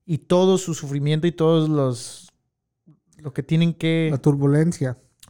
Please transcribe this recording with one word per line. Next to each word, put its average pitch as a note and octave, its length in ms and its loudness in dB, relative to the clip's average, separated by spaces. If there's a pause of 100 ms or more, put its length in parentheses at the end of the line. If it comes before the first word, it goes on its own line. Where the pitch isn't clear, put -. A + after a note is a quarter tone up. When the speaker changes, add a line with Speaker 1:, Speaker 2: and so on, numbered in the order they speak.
Speaker 1:
y E3 140 -4
todo F#3 380 2
su F3 160 -6
sufrimiento D3 520 -4
y E3+ 60 2
todos D#3+ 380 2
los, C3+ 640 -4 (840)
lo D3 160 -14
que C#3 100 -6
tienen E3 300 0
que D#3+ 380 -2
Speaker 2:
La C#3 60 -2
turbulencia. C#3+ 800 0 (320)